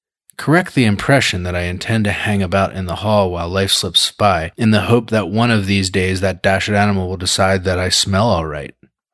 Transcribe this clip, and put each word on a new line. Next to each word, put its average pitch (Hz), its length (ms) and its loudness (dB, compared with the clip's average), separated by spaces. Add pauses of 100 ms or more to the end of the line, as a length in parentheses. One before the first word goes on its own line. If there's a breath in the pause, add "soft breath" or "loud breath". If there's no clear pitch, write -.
(360)
"Correct 175 400 0
the 127 80 4
impression 107 580 2
that 90 140 -4
I 87 60 -2
intend 92 420 -2
to 101 80 0
hang 101 300 -2
about 95 300 0
in 92 140 -6
the 85 160 -6
hall 104 300 2
while 85 160 -4
life 95 240 0
slips - 400 -2
by, 90 440 0
in 113 140 2
the 104 120 4
hope 113 280 0
that 104 200 -2
one 113 200 2
of 104 160 0
these 98 240 0
days 92 300 0
that 92 240 -2
dashed 95 240 0
animal 101 400 0
will 95 80 -6
decide 95 480 0
that 90 140 0
I 92 100 -2
smell 101 400 2
all 85 180 0
right." 73 280 -10 (400)